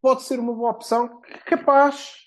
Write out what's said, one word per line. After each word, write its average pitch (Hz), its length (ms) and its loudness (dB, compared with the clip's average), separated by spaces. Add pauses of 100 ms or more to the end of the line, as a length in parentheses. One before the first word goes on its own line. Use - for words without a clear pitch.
Pode 262 220 2
ser 262 160 -4
uma 233 160 -4
boa 233 160 -4
opção? 233 500 -4 (240)
Capaz. 285 680 2 (120)